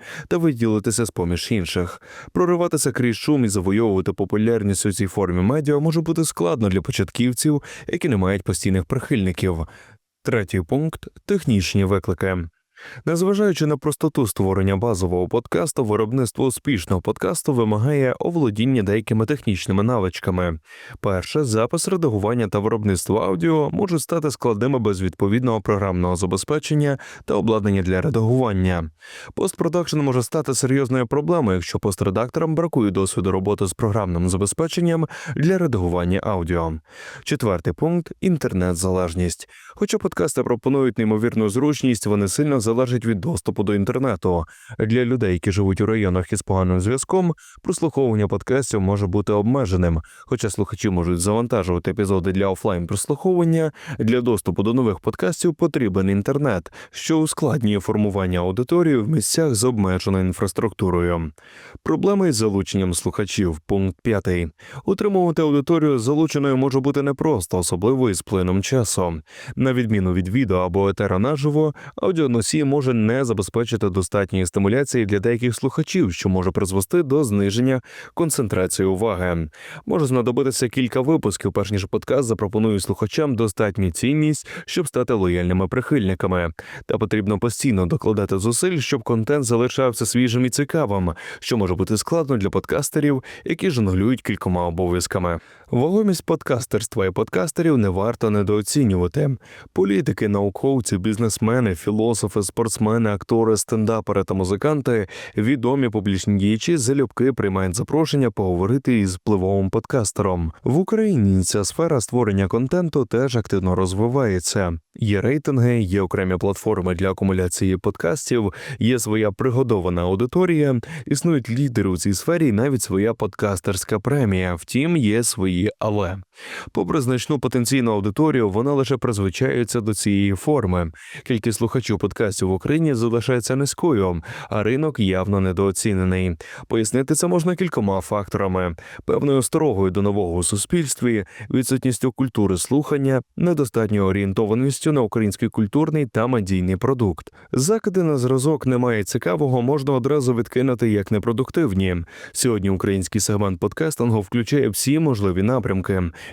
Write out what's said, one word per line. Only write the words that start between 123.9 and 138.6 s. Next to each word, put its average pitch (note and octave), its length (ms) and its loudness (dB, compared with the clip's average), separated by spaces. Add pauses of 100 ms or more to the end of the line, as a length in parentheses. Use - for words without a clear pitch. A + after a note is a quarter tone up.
премія. G2+ 560 0
Втім, D3 420 -2
є A2+ 260 2
свої F#2+ 560 0
"але". G#2 380 -2 (560)
Попри - 280 -2
значну B2+ 380 -2
потенційну B2 540 0
аудиторію, G#2+ 580 2
вона A#2+ 220 0
лише C3+ 240 0
призвичається A#2+ 840 0
до G#2+ 140 -2
цієї G2 400 2
форми. F#2 580 0 (320)
Кількість A#2 340 -2
слухачів A2 400 -2
подкастів G2 500 -2
в F#2 40 2
Україні D3 420 0
залишається A#2 640 0
низькою, G#2+ 640 0 (280)
а G#2+ 120 -2
ринок C3 380 0
явно F#2+ 400 2
недооцінений. F#2 960 0 (320)
Пояснити B2 460 0
це F3 120 0
можна F3 300 0
кількома G#2 440 0
факторами. F#2 760 -2 (280)